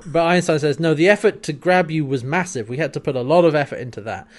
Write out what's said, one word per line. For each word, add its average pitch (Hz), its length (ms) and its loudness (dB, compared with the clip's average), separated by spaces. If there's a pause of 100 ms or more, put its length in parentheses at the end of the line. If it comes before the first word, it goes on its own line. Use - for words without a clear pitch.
But 165 200 0
Einstein 170 340 2
says, 147 200 0
"No, 165 140 2
the 165 160 4
effort 208 340 0
to 151 100 -6
grab 175 360 0
you 156 160 -2
was 131 180 -4
massive. 135 460 -6
We 123 80 -8
had 147 160 -4
to 143 60 -8
put 135 160 -4
a 123 60 -4
lot 165 240 4
of 151 100 4
effort 143 240 -2
into 117 220 -10
that. 101 260 -10 (120)